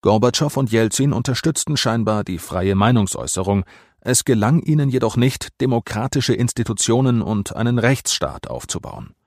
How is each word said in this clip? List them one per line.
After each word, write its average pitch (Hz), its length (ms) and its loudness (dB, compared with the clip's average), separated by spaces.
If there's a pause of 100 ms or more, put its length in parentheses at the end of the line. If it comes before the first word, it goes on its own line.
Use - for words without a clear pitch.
Gorbatschow 120 540 2
und 127 140 0
Jelzin 113 420 2
unterstützten 135 600 -2
scheinbar 110 480 0
die 90 140 -6
freie 95 380 -2
Meinungsäußerung, 98 880 0 (340)
es - 260 -2
gelang 120 360 4
ihnen 151 280 2
jedoch 123 280 0
nicht, - 420 0
demokratische 123 760 0
Institutionen 117 880 0
und 104 320 -4
einen 120 240 0
Rechtsstaat - 640 -2
aufzubauen. - 720 -10 (120)